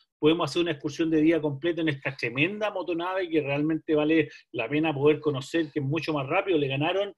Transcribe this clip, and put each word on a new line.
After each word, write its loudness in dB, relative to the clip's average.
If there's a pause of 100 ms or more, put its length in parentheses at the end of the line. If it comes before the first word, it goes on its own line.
(180)
Podemos 4
hacer -2
una 0
excursión -2
de 4
día 4
completa -2
en 2
esta -6
tremenda -2
motonave -4
que 2
realmente 0
vale 2 (240)
la -4
pena 0
poder 4
conocer, -2
que -4
es -4
mucho -2
más -2
rápido. 0
Le 2
ganaron, -2